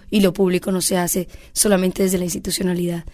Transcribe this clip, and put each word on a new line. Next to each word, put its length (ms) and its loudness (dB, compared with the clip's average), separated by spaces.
y 120 2
lo 120 6
público 380 0
no 80 0
se 180 0
hace 300 -2
solamente 520 2
desde 140 2
la 60 -2
institucionalidad, 800 -4